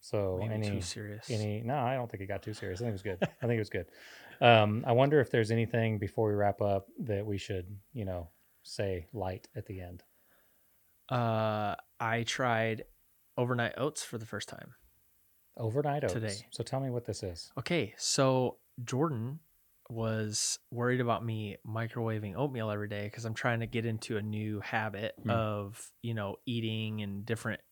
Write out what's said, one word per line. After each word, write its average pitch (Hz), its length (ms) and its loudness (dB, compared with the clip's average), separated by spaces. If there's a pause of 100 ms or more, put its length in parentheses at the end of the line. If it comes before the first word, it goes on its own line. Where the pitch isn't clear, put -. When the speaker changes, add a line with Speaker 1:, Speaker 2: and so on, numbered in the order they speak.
Speaker 1:
So 98 400 0
Speaker 2:
Maybe 110 140 -2
Speaker 1:
any, 107 140 0
Speaker 2:
too 98 120 -2
serious. 104 480 -10
Speaker 1:
any, 107 320 -2
no, 120 160 -2
I 123 180 0
don't 123 160 -4
think 98 100 -8
it 95 60 -8
got 98 160 -4
too 107 100 -8
serious. 95 280 -6
I - 20 -2
think 120 60 0
it 107 40 -2
was 95 100 -6
good. 98 160 -4 (220)
I - 60 -4
think 117 80 4
it 110 40 2
was 104 100 -2
good. 92 160 -4 (560)
Um, 110 440 10
I 131 60 2
wonder 139 300 8
if 117 100 2
there's 113 200 4
anything 113 480 2
before 107 280 0
we 104 80 2
wrap 101 260 4
up 101 260 2 (120)
that 107 260 -2
we 104 120 0
should, 95 280 -4 (280)
you 120 100 -6
know, 90 260 -4 (340)
say 95 500 -4
light 92 420 -4
at 104 120 -8
the 95 120 -8
end. 90 240 -12 (1040)
Speaker 2:
Uh, 110 640 2 (240)
I 117 240 2
tried 113 600 2 (540)
overnight 123 400 2
oats 147 260 -2
for - 140 -8
the 110 80 -8
first - 240 -8
time. - 240 -14 (840)
Speaker 1:
Overnight 143 480 0
oats. 101 100 2
Speaker 2:
Today. 107 360 -4
Speaker 1:
So - 140 -6
tell 131 180 -2
me 135 80 -2
what 120 160 -2
this 107 180 -4
is. 90 340 -8
Speaker 2:
Okay, 135 400 0
so 131 600 4 (260)
Jordan 135 560 0 (500)
was 110 680 0 (140)
worried 123 300 2
about 117 240 2
me 110 320 -4 (100)
microwaving 110 680 -2
oatmeal 123 340 0
every 104 160 -2
day 104 220 -4
'cause 113 160 -10
I'm 110 80 -2
trying 117 260 2
to 117 80 -2
get 113 180 -2
into 113 300 -2
a 104 60 0
new 107 400 -4
habit 110 600 -2
Speaker 1:
Hmm. 110 80 -2
Speaker 2:
of, 107 640 -2 (100)
you 117 120 -4
know, 101 320 -4
eating 110 560 -2
and 101 240 -6
different 110 340 -2 (120)